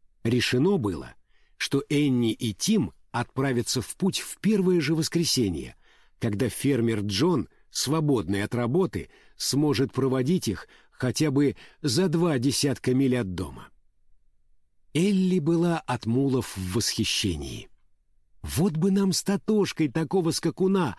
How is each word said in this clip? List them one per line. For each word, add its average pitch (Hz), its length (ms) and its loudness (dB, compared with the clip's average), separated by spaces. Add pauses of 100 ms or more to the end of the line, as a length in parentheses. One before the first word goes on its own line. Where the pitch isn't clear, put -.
(240)
Решено 127 540 2
было, 85 360 -4 (420)
что - 320 -2
Энни 131 440 2
и 113 220 -4
Тим 180 380 0 (180)
отправятся 120 720 -2
в - 140 -10
путь - 240 -2
в - 180 -10
первое 185 420 2
же 151 140 0
воскресенье, 120 800 -2 (420)
когда 110 300 -2
фермер 113 520 0
Джон, 107 480 0 (220)
свободный 123 760 0
от 101 100 -4
работы, 120 560 -2 (260)
сможет 135 560 0
проводить 131 560 0
их 87 200 -6 (240)
хотя 135 400 0
бы 139 240 2 (240)
за 165 280 0
два 165 300 2
десятка 127 560 0
миль 127 240 2
от 95 160 -4
дома. 76 340 -10 (1300)
Элли 185 440 2
была 170 420 2
от - 260 -6
мулов 127 500 0
в 92 180 -4
восхищении. 87 920 -4 (760)
«Вот 165 340 0
бы 180 140 2
нам 196 220 2
с - 100 -2
Татошкой 208 680 0
такого 165 420 0
скакуна, 175 680 0